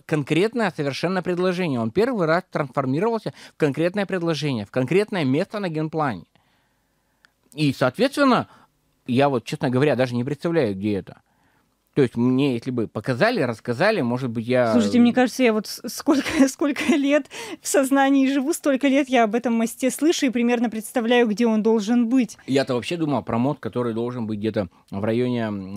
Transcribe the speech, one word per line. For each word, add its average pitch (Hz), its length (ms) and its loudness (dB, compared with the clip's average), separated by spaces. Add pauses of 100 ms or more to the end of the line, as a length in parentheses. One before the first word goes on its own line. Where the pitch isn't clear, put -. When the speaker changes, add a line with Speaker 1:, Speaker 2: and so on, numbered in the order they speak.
Speaker 1:
конкретное 175 680 0
совершенно 170 480 -4
предложение. 175 600 -2
Он 113 100 -2
первый 214 340 0
раз 160 240 2
трансформировался 151 840 -2 (200)
в - 40 -20
конкретное 170 480 0
предложение, 151 600 -2
в - 60 -16
конкретное 170 540 0
место 151 340 -2
на 202 80 -4
генплане. 156 560 -4 (1300)
И, 143 200 0
соответственно, 226 760 2 (600)
я 131 200 4
вот, 131 160 0
честно 151 260 -4
говоря, 127 280 2
даже 123 180 0
не 120 80 -2
представляю, 143 520 -2
где 104 180 -2
это. - 240 -8 (800)
То 151 60 4
есть 123 160 0
мне, 127 380 2
если 117 160 -6
бы 117 160 -2
показали, 139 540 -2
рассказали, 135 600 -2
может 123 300 -2
быть, 113 160 -6
я 123 240 2
Speaker 2:
Слушайте, 214 260 2
мне 240 160 6
кажется, 254 300 0
я 226 100 4
вот 214 140 -4
с-, - 220 -12
сколько, - 380 0
<laughs> 277 200 4
сколько 285 340 -4 (140)
лет 285 320 2 (340)
в - 60 -14
сознании 277 680 4
живу, 277 200 0
столько 285 340 0
лет 269 220 2
я 240 160 4
об 214 100 0
этом 240 180 -2
мосте 233 380 -2
слышу 302 340 0
и 262 60 2
примерно 240 400 0
представляю, 233 560 2
где 214 180 0
он 220 160 2
должен 226 480 2
быть. 247 380 0
Speaker 1:
Я-то 135 260 0
вообще 123 240 -2
думал 147 240 0
про 117 160 -2
мост, 135 220 0
который 120 340 -4
должен 120 320 -4
быть 107 140 -6
где-то 104 300 -2 (200)
в 98 140 -6
районе, 117 480 0 (260)